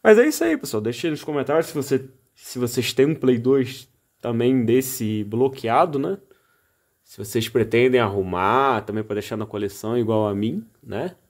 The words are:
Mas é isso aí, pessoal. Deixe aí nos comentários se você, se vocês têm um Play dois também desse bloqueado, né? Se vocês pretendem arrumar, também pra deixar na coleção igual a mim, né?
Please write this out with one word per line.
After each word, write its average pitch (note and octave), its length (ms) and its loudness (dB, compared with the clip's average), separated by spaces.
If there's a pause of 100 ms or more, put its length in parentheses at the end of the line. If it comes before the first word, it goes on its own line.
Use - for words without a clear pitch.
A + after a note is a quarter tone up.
Mas A3 160 8
é B3+ 80 6
isso D#4 160 0
aí, D#4+ 140 0
pessoal. - 240 -6
Deixe A#2+ 260 -4
aí E3 40 0
nos D3 120 -6
comentários D3+ 440 0
se - 80 -14
você, C3+ 340 -2 (260)
se - 240 -14
vocês A#2+ 360 -2
têm C3+ 120 4
um D#3 80 0
Play B2+ 240 2
dois B2+ 500 0 (320)
também A#2+ 440 2
desse A2 600 0
bloqueado, C3 760 0
né? F3 180 -4 (880)
Se - 140 -20
vocês A2 300 -4
pretendem A#2+ 520 2
arrumar, G2+ 800 0
também G#2+ 220 -6
pra G#2+ 100 -8
deixar G#2 220 -6
na G#2+ 80 -6
coleção G#2+ 540 -6
igual G#2+ 280 2
a G#2 80 -2
mim, A#2+ 320 -4 (160)
né? A#2+ 340 -8 (140)